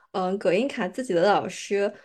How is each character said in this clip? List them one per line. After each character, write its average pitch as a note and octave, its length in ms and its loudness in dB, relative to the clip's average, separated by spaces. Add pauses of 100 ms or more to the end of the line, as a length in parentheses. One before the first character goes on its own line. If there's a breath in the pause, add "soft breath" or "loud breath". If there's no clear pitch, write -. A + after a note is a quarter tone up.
(120 loud breath)
嗯， F#3+ 260 -2
葛 F#3+ 160 0
印 A3+ 140 2
卡 G#3+ 220 -4
自 F#3+ 120 -8
己 B3+ 120 -4
的 E3+ 100 2
老 G3+ 240 4
师 G3+ 420 -2 (160 loud breath)